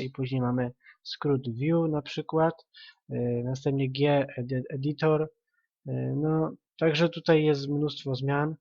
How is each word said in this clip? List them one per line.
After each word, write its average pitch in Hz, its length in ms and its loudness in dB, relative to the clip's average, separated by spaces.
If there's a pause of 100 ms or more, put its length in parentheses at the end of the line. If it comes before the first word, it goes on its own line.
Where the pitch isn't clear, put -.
i 131 60 -8
później 131 300 -4
mamy 123 320 0 (300)
skrót 135 540 -2
view 160 340 2
na 147 120 0
przykład, 160 520 0 (560)
y, 120 340 -2
następnie 135 460 0
G 139 360 2 (100)
edi-, 127 340 -4
editor, 151 520 0 (680)
y, 131 280 -2
no, 156 360 0 (260)
także 160 300 4
tutaj 160 360 4
jest 139 240 2
mnóstwo 143 460 -2
zmian. 143 460 0